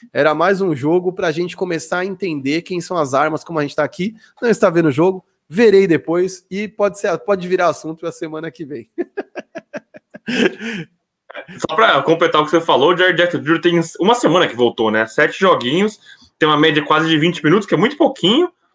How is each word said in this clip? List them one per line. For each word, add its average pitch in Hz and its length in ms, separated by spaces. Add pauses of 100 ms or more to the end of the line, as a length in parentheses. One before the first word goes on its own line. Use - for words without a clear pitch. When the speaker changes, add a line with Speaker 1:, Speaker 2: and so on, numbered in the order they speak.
(120)
Speaker 1:
Era 151 220
mais 180 260
um 185 140
jogo 175 380
pra 180 180
gente 175 260
começar 180 440
a 185 60
entender 165 560
quem 175 180
são 180 160
as 147 160
armas, 151 320
como 170 140
a 147 40
gente 143 140
tá 151 80
aqui. 185 300 (260)
Não 247 100
está 214 180
vendo 165 200
o 139 40
jogo, 180 320 (240)
verei 196 380
depois 175 640
e 202 160
pode 202 320
ser, 185 200
pode 190 280
virar 180 220
assunto 160 320
pra 170 120
semana 156 380
que 160 140
vem. 127 240 (1400)
<laughs> 226 600 (800)
Speaker 2:
Só - 80
pra 190 260
completar 160 380
o 151 40
que 147 60
você 170 100
falou, 156 320
o 180 40
Jared 180 200
Jackson 170 220
Júnior 156 220
tem 170 200 (200)
uma 202 140
semana 170 340
que 113 80
voltou, 117 340
né? 110 160
Sete 156 320
joguinhos, 170 640 (380)
tem 156 100
uma 151 100
média 151 240
quase 156 260
de 160 100
vinte 170 260
minutos, 185 220
que - 80
é - 40
muito 214 180
pouquinho, 277 520 (260)